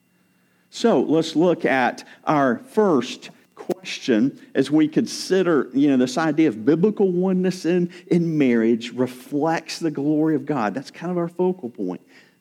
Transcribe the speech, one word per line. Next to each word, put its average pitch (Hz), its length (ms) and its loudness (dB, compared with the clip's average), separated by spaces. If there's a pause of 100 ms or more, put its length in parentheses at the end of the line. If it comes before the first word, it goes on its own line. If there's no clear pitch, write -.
(680)
So 190 320 2
let's 160 340 0
look 165 300 2
at 127 420 0 (160)
our 139 360 2 (100)
first 170 600 0 (260)
question - 840 -2 (160)
as 131 160 0
we 151 180 2
consider, 160 840 0
you 139 140 2
know, 139 100 2
this 127 200 0
idea 160 320 2
of 107 160 -6
biblical 185 460 2
oneness 185 540 -2
in, 175 240 0 (180)
in 165 300 0
marriage 117 540 2
reflects 143 880 -4
the 165 100 -2
glory 151 460 0
of 135 100 -4
God. 123 280 -2
That's 135 180 -10
kind 170 180 -10
of 180 80 -4
our 170 120 -2
focal 180 400 -4
point. 92 320 -8 (400)